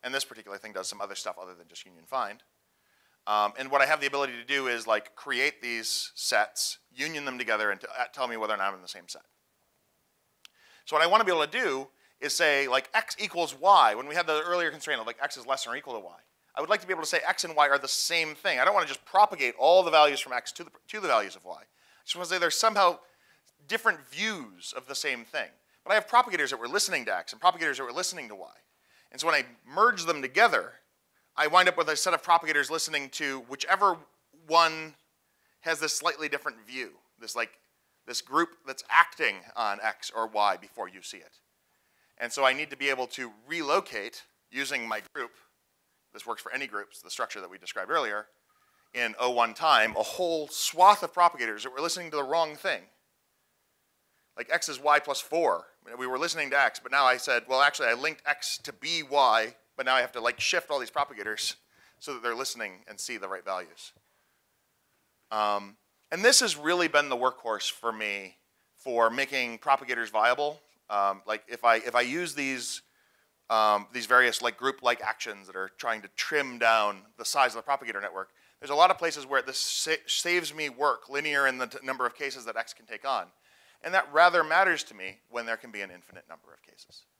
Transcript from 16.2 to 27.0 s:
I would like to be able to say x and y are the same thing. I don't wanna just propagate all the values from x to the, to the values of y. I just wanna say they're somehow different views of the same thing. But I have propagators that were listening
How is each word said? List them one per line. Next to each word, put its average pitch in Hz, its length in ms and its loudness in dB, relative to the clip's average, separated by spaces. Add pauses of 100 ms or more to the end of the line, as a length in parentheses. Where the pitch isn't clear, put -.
I - 40 -6
would 165 100 -4
like 208 100 2
to 190 60 -18
be 185 60 -4
able 165 100 -4
to 151 60 -6
say 170 160 0
x 180 200 -2
and 165 100 -10
y 147 140 6
are 143 100 4
the 139 80 -4
same 160 480 -2
thing. 151 240 -2
I 127 60 4
don't 190 100 4
wanna 175 120 4
just 139 180 -10
propagate 180 520 2
all 175 280 6
the 170 60 0
values 151 280 6
from 131 140 -6
x 123 200 -6
to 175 120 -14
the, - 60 -20 (180)
to 214 100 -10
the 196 80 -6
values 107 300 2
of 92 80 -20
y. 90 160 -16
I - 440 -20
just - 120 -8
wanna 175 100 -8
say 180 120 -2
they're 170 120 2
somehow 196 480 2 (680)
different 175 420 -2
views 139 680 -8
of 127 120 -12
the 139 80 -12
same 127 320 -4
thing. 123 240 -8 (340)
But 170 60 -6
I 202 40 4
have 214 140 2
propagators 202 420 2
that 127 80 -6
were 117 100 -8
listening 170 360 -2